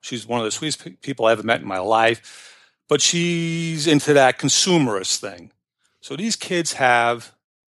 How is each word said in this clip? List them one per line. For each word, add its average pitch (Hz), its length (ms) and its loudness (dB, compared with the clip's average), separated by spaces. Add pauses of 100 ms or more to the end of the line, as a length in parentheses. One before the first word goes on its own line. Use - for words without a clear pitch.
She's 113 260 -12
one 120 140 -4
of 113 40 -4
the 107 60 -2
sweetest - 340 -8
pe-, 92 60 -16
people 120 360 -4
I 113 60 6
ever 107 100 0
met 113 200 -2
in - 40 -12
my 95 120 -6
life, 110 760 0 (360)
but 147 120 2
she's 165 840 -2
into 147 260 2
that 131 260 6
consumerist 131 800 0
thing. 98 320 -14 (500)
So - 160 -14
these 214 200 -4
kids 170 380 -4
have 120 580 0 (360)